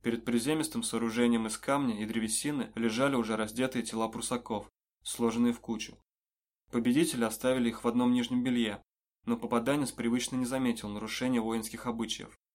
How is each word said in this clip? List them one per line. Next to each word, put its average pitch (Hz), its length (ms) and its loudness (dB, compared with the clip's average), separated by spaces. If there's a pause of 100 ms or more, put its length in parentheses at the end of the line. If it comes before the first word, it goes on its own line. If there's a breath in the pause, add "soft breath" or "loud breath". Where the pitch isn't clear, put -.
Перед 117 220 -2
приземистым 120 580 0
сооружением 117 640 2
из 107 120 -6
камня 135 420 0
и 107 60 -2
древесины 113 680 -2
лежали 117 420 2
уже 110 200 0
раздетые 117 460 0
тела 113 260 -2
прусаков, 113 640 -4 (320)
сложенные 120 500 2
в 120 80 -6
кучу. - 380 -8 (720)
Победители 123 540 2
оставили 123 440 2
их 113 140 -6
в 120 60 2
одном 123 240 4
нижнем 123 320 0
белье, 120 380 0 (440)
но 117 100 0
попаданец 120 540 0
привычно 123 460 -2
не 127 80 0
заметил 123 440 -2
нарушения 110 520 -2
воинских 113 460 -4
обычаев. 113 520 -6 (160)